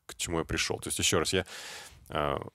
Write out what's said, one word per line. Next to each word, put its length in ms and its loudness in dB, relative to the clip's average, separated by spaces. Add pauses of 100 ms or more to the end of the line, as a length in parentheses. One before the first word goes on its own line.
к 100 -12
чему 240 0
я 60 0
пришел. 340 0
То 100 -6
есть, 100 -2
еще 200 4
раз, 140 2
я, 120 4 (640)
э, 280 2 (180)